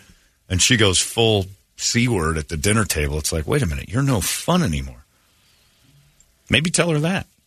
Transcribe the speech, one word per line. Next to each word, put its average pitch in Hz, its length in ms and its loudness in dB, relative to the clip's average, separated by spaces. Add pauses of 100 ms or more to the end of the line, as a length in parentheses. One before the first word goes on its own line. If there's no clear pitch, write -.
(500)
And 92 100 0
she 123 160 4
goes 101 220 4
full 110 480 2 (300)
C 120 300 0
word 80 320 0
at 73 100 -6
the 82 80 -6
dinner 104 280 2
table. 73 340 -2
It's 76 140 -4
like, 80 120 -2
"Wait - 160 0
a 117 60 0
minute, 71 220 -6
you're 120 160 -2
no 127 160 0
fun - 420 0
anymore." 67 420 -4 (1500)
Maybe 160 200 2
tell 170 200 2
her 147 100 2
that. 170 260 -2 (200)